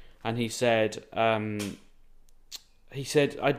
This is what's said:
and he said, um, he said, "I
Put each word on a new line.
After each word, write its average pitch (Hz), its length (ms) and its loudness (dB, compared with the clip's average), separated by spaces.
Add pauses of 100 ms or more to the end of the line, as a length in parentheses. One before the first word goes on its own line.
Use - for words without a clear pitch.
(240)
and 113 140 -2
he 117 100 0
said, 110 640 2
um, 107 680 0 (1120)
he 135 120 -8
said, 143 360 0
"I 139 180 2